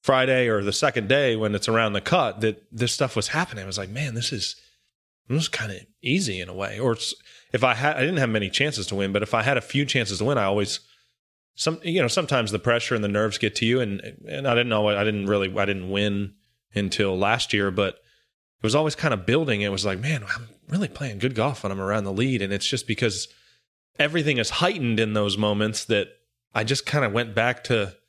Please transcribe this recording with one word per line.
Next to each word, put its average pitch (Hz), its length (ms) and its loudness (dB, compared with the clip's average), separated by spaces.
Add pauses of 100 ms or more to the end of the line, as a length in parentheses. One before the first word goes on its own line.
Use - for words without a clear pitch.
Friday 131 460 4
or 107 140 2
the 101 100 0
second 120 360 0
day 131 280 4
when 107 180 0
it's 98 140 -2
around 113 240 2
the 101 80 -2
cut 131 400 0
that 110 300 0
this 117 220 -2
stuff - 240 -2
was 104 120 -2
happening. 147 360 -4
I - 20 -10
was 95 120 -8
like, 95 120 -8
"Man, 127 240 -6
this 117 180 -4
is, 101 220 -6 (760)
this 147 140 0
is 156 60 -2
kinda 104 320 -6 (200)
easy 127 400 -2
in 90 80 -8
a 90 60 -12
way." 101 240 -6
Or 120 140 0
it's, - 200 -4 (400)
if 123 120 2
I 123 100 6
had, 143 220 2
I 135 40 -2
didn't 156 180 2
have 131 120 2
many 104 180 0
chances 107 400 0
to 98 60 -4
win, 98 180 -2
but 101 100 2
if 107 120 -2
I 113 80 2
had 135 140 2
a 113 60 0
few 139 220 0
chances 107 340 -2
to 104 60 0
win, 135 140 2
I 104 60 2
always, 101 340 0 (760)
some, 165 260 -2
you 175 180 0
know, 127 80 4
sometimes 127 440 0
the 107 80 -2
pressure 120 340 2
and 107 80 0
the 104 60 0
nerves 104 300 0
get 107 180 0
to 117 100 0
you. 123 140 4
And, 101 200 -4 (280)
and 139 180 -6
I 120 80 4
didn't 120 140 4
know, 107 200 4
I 101 140 2
didn't 104 240 0
really, 98 320 2
I 98 60 4
didn't 95 260 -2
win 101 440 0 (400)
until 98 440 0
last 107 340 2
year, 98 200 2
but 95 220 0
it - 680 -20
was 110 140 2
always 156 180 2
kinda 139 220 0
building. 110 460 0
It 101 100 -2
was 98 120 -4
like, 95 140 -2
"Man, 135 240 -2 (140)
I'm 117 120 -12 (200)
really 175 200 0
playing 113 300 -8
good 123 160 0
golf 123 300 -2
when 98 80 -2
I'm 98 80 -4
around 101 240 0
the 98 80 -4
lead." 117 300 0
And 98 100 -2
it's 98 160 -2
just - 180 -4
because 107 400 -2 (720)
everything 151 400 2
is 110 120 0
heightened 143 500 0
in 107 140 0
those 101 220 0
moments 104 500 0
that 104 220 2 (460)
I 110 80 0
just 120 240 -2
kinda 139 220 0
went 110 260 -2
back 120 300 0
to 104 320 -2 (120)